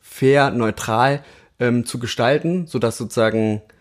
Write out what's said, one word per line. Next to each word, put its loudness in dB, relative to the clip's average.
fair, 2
neutral, 0
ähm, 0
zu -8
gestalten, -2
sodass -2
sozusagen 0